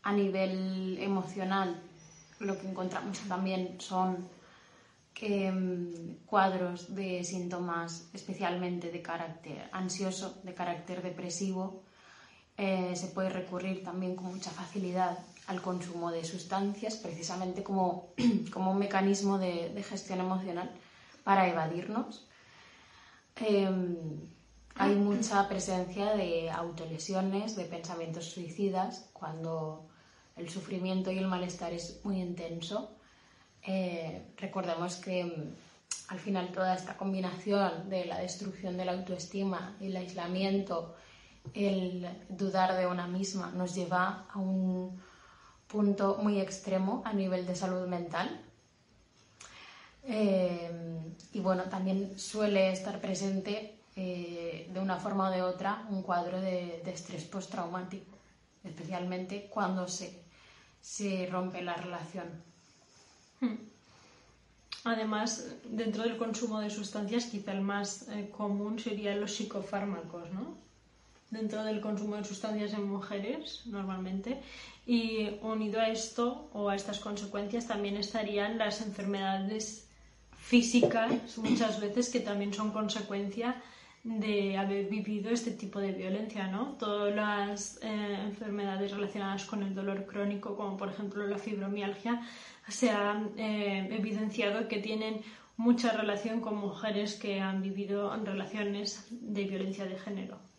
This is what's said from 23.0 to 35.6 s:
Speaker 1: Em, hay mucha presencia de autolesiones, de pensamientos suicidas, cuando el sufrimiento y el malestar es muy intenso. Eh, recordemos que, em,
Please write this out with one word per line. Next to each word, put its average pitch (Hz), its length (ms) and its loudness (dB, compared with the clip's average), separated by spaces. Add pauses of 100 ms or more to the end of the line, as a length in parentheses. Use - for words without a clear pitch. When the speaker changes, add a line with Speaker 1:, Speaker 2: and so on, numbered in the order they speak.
Speaker 1:
Em, 185 840 4 (540)
hay 202 200 6
mucha 202 540 6
presencia 185 680 0
de 170 340 2
autolesiones, 185 1040 -2
de 180 100 -4
pensamientos 165 680 -6
suicidas, 190 840 0
cuando 160 720 -4 (520)
el 170 120 -8
sufrimiento 185 640 0
y 190 60 0
el 190 100 2
malestar 180 460 -2
es 170 320 -8
muy 190 160 0
intenso. 170 760 -4 (720)
Eh, 180 600 -2 (100)
recordemos 175 600 -2
que, 180 240 0
em, 160 320 -4 (540)